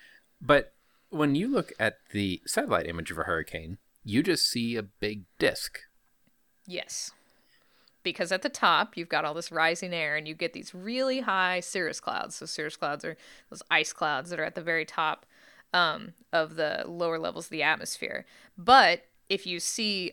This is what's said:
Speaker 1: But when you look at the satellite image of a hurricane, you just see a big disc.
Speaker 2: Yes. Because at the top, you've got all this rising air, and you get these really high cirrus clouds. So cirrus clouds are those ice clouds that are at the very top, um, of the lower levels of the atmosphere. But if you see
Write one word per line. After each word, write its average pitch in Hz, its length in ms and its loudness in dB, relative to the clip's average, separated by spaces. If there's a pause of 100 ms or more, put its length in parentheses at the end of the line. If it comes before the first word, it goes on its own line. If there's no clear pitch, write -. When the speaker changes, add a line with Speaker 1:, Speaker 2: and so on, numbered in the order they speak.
(400)
Speaker 1:
But 143 320 4 (380)
when 151 240 4
you 190 140 2
look 254 300 0
at 110 200 0 (140)
the 98 340 0
satellite 95 400 0
image 85 240 -6
of 82 80 -6
a 80 60 -2
hurricane, 82 540 -4 (260)
you 107 180 2
just 156 260 2
see 117 280 -2
a 110 60 -4
big 104 420 -6 (140)
disc. - 420 0 (840)
Speaker 2:
Yes. - 440 -8 (920)
Because 180 300 -2
at 185 100 -2
the - 80 0
top, 180 480 4
you've 170 100 -6
got 156 160 0
all 151 100 -2
this 170 180 -8
rising 170 420 2
air, 151 220 -2
and 156 120 -6
you 156 60 -8
get 165 180 -4
these - 220 -14
really 254 460 -2
high 185 400 0
cirrus 180 400 -4
clouds. - 360 -4
So 156 100 -12
cirrus 151 300 -8
clouds 147 280 -4
are 160 120 -8 (340)
those - 200 -14
ice 156 240 4
clouds 151 360 -2
that 170 100 -6
are 156 40 0
at 170 100 -6
the 170 80 -8
very 160 220 -2
top, 156 400 -4 (480)
um, 170 400 0 (180)
of 160 260 0
the 156 300 -2
lower 170 320 -2
levels 165 280 -6
of - 40 -18
the 156 120 -4
atmosphere. - 640 -2 (320)
But 185 460 8 (260)
if 190 160 -2
you 175 120 -6
see 196 540 -2